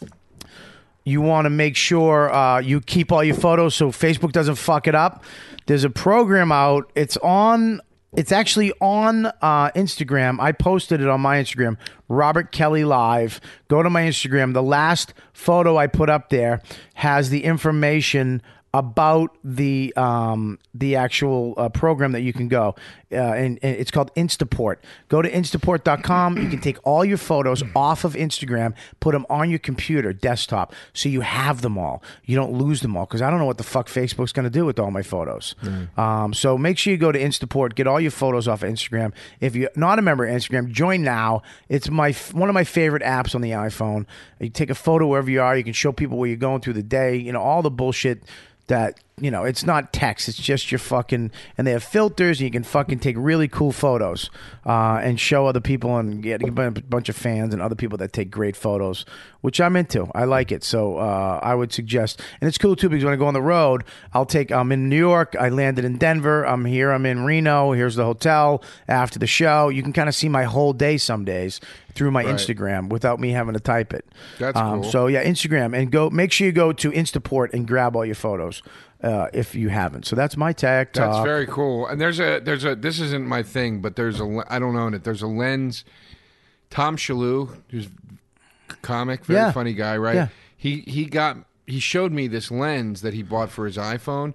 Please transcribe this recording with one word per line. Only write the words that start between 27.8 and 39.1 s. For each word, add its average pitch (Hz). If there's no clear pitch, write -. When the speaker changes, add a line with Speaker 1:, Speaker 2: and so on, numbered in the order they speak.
Speaker 1:
of 160
Instagram, 120
put 156
'em 135
on 151
your 160
computer, 131
desktop, 110
so -
you 131
have 123
them 107
all. 73
You 123
don't 131
lose 131
them 107
all, 95
'cause 113
I 139
don't 175
know 151
what 123
the 110
fuck -
Facebook's 127
gonna 123
do 160
with 123
all 101
my 98
photos. 78
Speaker 2:
Right. 92
Speaker 1:
Um, 110
so 131
make 170
sure 202
you 180
go 156
to 143
Instaport, 131
get 135
all 139
your 160
photos 123
off 107
Instagram. 110